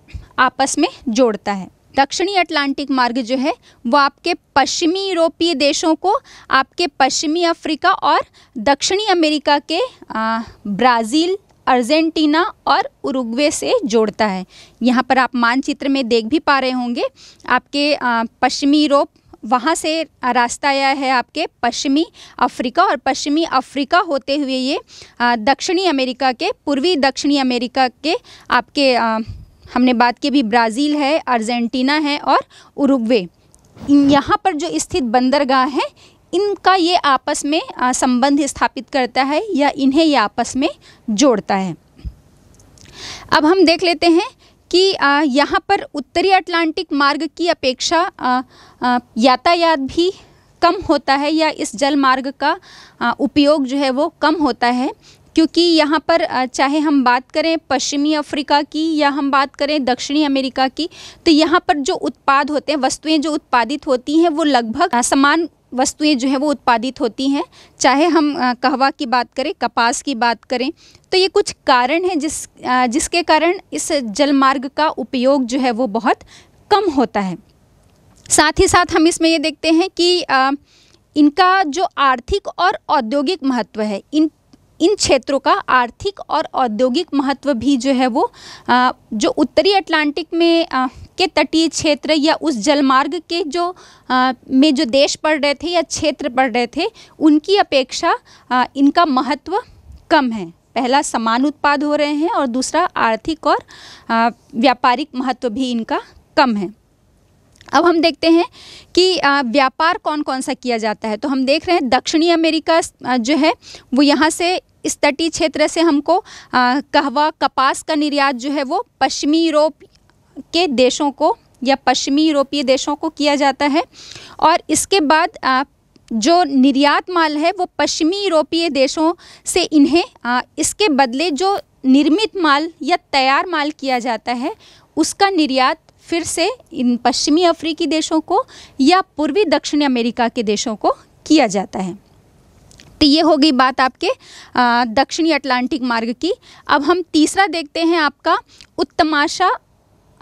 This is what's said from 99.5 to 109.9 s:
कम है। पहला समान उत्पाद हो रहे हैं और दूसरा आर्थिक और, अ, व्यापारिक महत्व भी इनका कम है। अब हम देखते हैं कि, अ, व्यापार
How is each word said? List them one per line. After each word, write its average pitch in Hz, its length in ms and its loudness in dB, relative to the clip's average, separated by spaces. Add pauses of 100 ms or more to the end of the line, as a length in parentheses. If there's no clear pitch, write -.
कम 277 220 2
है। 185 180 -8 (240)
पहला 262 280 0
समान 240 420 -2
उत्पाद 294 400 0
हो 294 100 -2
रहे 294 180 0
हैं 302 180 -2
और 339 160 -2
दूसरा 262 380 -2
आर्थिक 233 600 -2
और, 339 120 2 (500)
अ, 233 220 2 (240)
व्यापारिक 247 600 0
महत्व 254 340 -4
भी 254 220 -4
इनका 240 300 -4 (360)
कम 254 200 2
है। 202 180 -6 (1000)
अब 311 120 2
हम 339 160 2
देखते 330 300 0
हैं 339 140 4 (500)
कि, 370 220 2
अ, 277 260 2
व्यापार 269 560 0